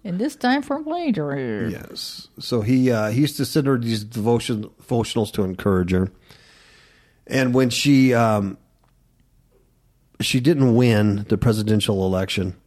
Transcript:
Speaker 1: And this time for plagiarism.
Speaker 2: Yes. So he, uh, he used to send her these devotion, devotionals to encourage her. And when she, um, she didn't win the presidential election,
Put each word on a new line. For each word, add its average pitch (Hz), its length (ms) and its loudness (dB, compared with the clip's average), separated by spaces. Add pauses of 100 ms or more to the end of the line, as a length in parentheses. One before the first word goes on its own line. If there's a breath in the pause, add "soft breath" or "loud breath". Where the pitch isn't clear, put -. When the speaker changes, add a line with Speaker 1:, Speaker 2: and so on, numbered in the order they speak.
Speaker 1:
And 180 120 -6
this 269 200 -6
time 262 240 0
for 285 200 -6
plagiarism. 147 920 -4
Speaker 2:
Yes. - 580 -14 (100)
So 120 220 -4
he, 127 280 2
uh, 107 200 0
he 117 100 0
used 147 160 0
to 139 100 -4
send 139 220 0
her 135 100 2
these 113 280 -4
devotion, 110 640 -2 (120)
devotionals 113 520 -2
to 104 100 -2
encourage 92 480 0
her. 92 180 2 (1160 soft breath)
And 127 260 0
when 131 160 4
she, 131 440 4
um, 107 440 2 (1600)
she - 220 -2
didn't 135 340 4
win 104 540 2
the 107 80 2
presidential 107 680 0
election, 92 500 -2 (120)